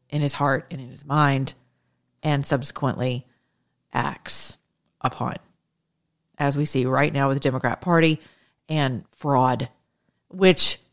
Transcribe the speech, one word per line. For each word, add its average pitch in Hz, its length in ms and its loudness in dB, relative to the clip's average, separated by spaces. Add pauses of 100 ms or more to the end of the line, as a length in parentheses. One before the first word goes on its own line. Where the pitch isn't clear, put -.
in 151 140 -2
his 143 120 0
heart 139 360 0
and 139 100 -12
in 123 80 -14
his 127 160 -20
mind 139 500 2 (680)
and 143 220 0
subsequently 127 840 -4 (680)
acts - 640 -6 (440)
upon, - 360 -4 (1000)
as 143 180 -2
we 147 80 0
see 131 220 0
right 139 260 2
now 139 160 0
with 135 80 0
the 135 40 -4
Democrat 131 400 -2
Party 165 400 2 (480)
and 135 440 -2
fraud, 127 560 2 (600)
which 185 500 4 (140)